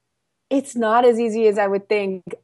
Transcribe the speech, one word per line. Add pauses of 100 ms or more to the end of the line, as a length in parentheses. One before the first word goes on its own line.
(500)
It's
not
as
easy
as
I
would
think. (200)